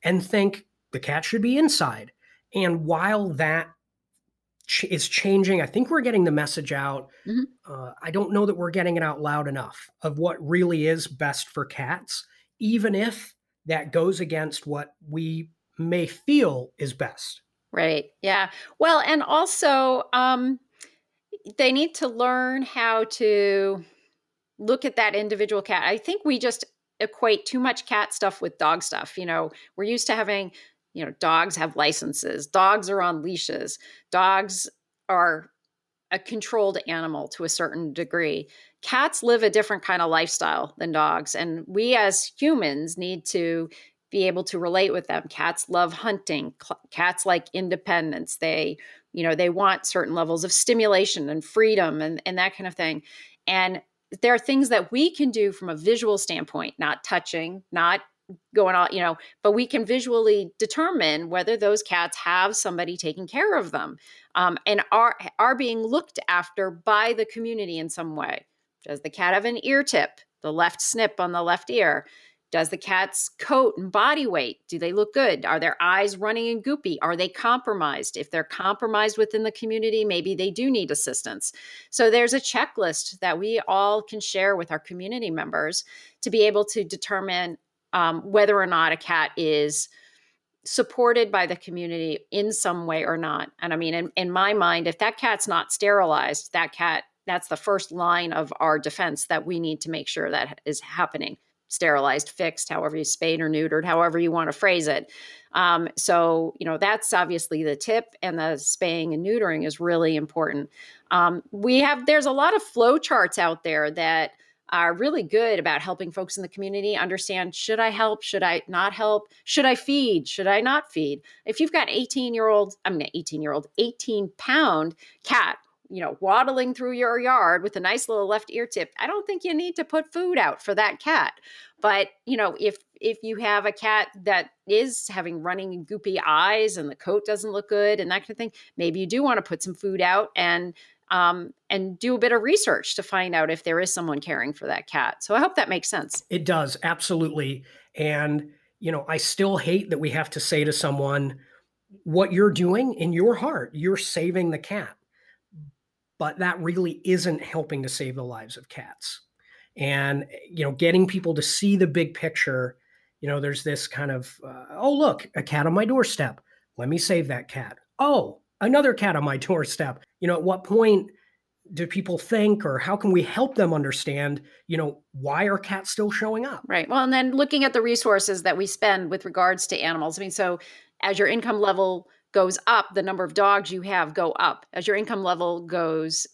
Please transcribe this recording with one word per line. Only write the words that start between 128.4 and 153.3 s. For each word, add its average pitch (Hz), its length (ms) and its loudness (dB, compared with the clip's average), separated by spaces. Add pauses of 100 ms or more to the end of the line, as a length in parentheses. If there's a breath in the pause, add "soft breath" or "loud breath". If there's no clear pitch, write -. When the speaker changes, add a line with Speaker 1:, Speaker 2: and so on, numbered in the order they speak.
Speaker 2:
ear 233 160 -4
tip, 190 320 -8
I - 80 -4
don't 403 200 -4
think 381 180 -6
you 359 80 -2
need 349 240 -4
to 330 80 -4
put 311 260 -4
food 359 280 -2
out 180 240 2
for 202 120 -2
that 208 260 0
cat. 294 340 0 (480 loud breath)
But, 196 260 2 (160)
you 247 140 -2
know, 202 200 0
if, 202 200 -2 (200)
if 220 240 -2
you 220 140 -8
have 208 300 0
a 208 60 0
cat 214 360 0 (140)
that 185 300 0 (140)
is 226 420 0
having 170 340 -6
running 190 320 -6
and 175 120 -12
goopy 202 380 -6
eyes 190 540 2
and 147 100 -6
the 139 80 -12
coat 208 300 -2
doesn't 214 240 -4
look 202 180 -6
good 208 320 2
and 175 100 -4
that 190 100 0
kind 190 100 -14
of 214 80 -14
thing, 233 140 -8 (260 loud breath)
maybe 170 220 -2
you 190 60 -2
do 226 160 0
want 254 140 4
to 208 60 0
put - 200 -8
some 185 120 -8
food 190 260 -4
out 190 340 2
and, 175 380 0 (380 soft breath)
um, 175 420 2 (160)
and 190 300 -4
do 254 160 0
a 240 40 0
bit 233 140 2
of 233 80 4
research 233 560 0
to 196 60 -4
find 185 320 -2
out 160 160 2
if 160 120 -4
there 165 160 0
is 185 140 0
someone 160 280 -4
caring 147 340 -6
for - 140 -10
that - 180 -4
cat. 127 360 -2
So 208 120 -2
I 240 60 4
hope 370 160 2
that 220 120 2
makes 185 220 -4
sense. - 400 -6
Speaker 1:
It 170 160 -4
does, 156 360 0
absolutely. 151 800 -2 (300 soft breath)
And, 151 580 -2 (280 loud breath)
you 160 120 -4
know, 143 140 -4
I 156 120 -2
still 196 400 0
hate 185 320 0
that 151 100 -2
we 151 100 -2
have 147 200 -2
to 143 100 -8
say 151 240 0
to 147 80 2
someone, 139 680 -2 (640 soft breath)
"What 185 280 2
you're 196 180 6
doing 185 440 2
in 170 180 -2
your 190 220 4